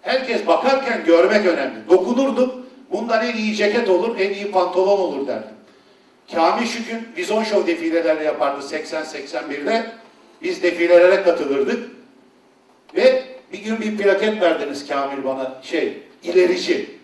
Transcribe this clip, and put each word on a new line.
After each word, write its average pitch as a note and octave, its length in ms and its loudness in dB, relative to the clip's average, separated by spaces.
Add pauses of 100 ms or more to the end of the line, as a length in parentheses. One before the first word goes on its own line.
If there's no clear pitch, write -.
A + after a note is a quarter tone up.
Herkes B3 380 -2
bakarken B3+ 580 0
görmek F3+ 420 4
önemli. C#3 440 -2
Dokunurdum, B3 760 2 (260)
"Bundan A3+ 340 0
en A3+ 100 -4
iyi G#3+ 180 -2
ceket G#3 340 0
olur, F#3+ 300 2
en G3 160 0
iyi G3+ 160 -6
pantolon F#3 500 2
olur." C#3 260 -2
derdim. - 240 -6 (840)
Kamil G3+ 320 2
Şükün A3+ 500 -8
Vizon G#3+ 260 -2
Show G#3 300 0
defileleri D#3+ 520 0
yapardı C#3+ 380 -2
seksen D#3 400 -8
seksen C#3+ 480 -10
birde. A3 360 -2 (560)
Biz F3 200 -4
defilelere F3 600 4
katılırdık. E3+ 680 0 (1040)
Ve B3+ 260 4 (300)
bir G3 60 -14
gün A3 220 -6
bir G#3+ 180 -4
plaket G3+ 440 2
verdiniz - 460 -2
Kamil C#3 360 -4
bana, C3+ 280 -4 (100)
şey, - 400 -4 (200)
ilerici. F3+ 680 0 (140)